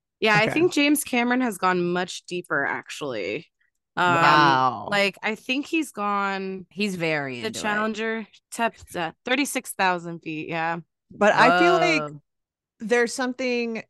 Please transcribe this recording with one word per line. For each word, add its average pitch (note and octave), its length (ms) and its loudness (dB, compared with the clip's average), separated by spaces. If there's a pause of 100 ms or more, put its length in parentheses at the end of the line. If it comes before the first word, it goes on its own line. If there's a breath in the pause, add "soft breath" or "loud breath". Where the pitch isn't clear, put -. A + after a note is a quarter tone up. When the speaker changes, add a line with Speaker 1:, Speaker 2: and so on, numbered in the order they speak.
(200)
Speaker 1:
yeah, G#3+ 160 2
I G#3+ 80 4
Speaker 2:
Okay. A3+ 80 0
Speaker 1:
think E4+ 200 2
James D4 300 2
Cameron B3 380 0
has A#3 180 -4
gone F3+ 340 0
much F3+ 340 -6
deeper, E3+ 380 -4
actually. A#2+ 840 -6 (520)
Um, F3 140 4
Speaker 2:
Wow. C#3 760 4
Speaker 1:
like, G3+ 320 0
I G#3+ 120 -4
think C4 320 -6
he's D#4+ 260 -4
gone G3 800 -4
Speaker 3:
He's G3 260 -2
very D3 460 -2
Speaker 1:
the A3+ 60 -4
Speaker 3:
into A3 100 -10
it. - 40 -8
Speaker 1:
Challenger, A3 640 -4 (240)
tep-, - 260 -2 (200)
uh, E3+ 160 -4 (120)
thirty-six C4 480 -2
thousand F3 480 -2
feet, D#3 280 -8
yeah. E3 300 -4 (320)
Speaker 2:
But - 240 2
I A#3 160 6
feel F4 240 6
like D#4+ 280 2
Speaker 3:
Whoa. D3 180 -10 (580)
Speaker 2:
there's A#3 340 2
something, B3 760 -4